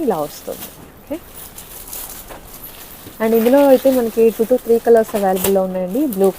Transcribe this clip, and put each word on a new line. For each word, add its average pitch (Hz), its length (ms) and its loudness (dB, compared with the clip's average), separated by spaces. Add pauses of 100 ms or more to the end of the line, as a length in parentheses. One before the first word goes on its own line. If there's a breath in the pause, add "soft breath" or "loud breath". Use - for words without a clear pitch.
ఇలా 208 180 -2
వస్తుంది. - 440 -12 (320)
ఓకే. - 160 -12 (2000)
And 220 160 0
ఇందులో 247 200 4 (140)
అయితే 262 240 4
మనకి 226 260 0 (140)
two 226 140 0
to 254 120 4
three 233 220 2
కలర్స్ 226 320 2
అవైలబుల్లో 190 500 0
ఉన్నాయండి. 185 340 -4 (140)
బ్లూ 190 240 2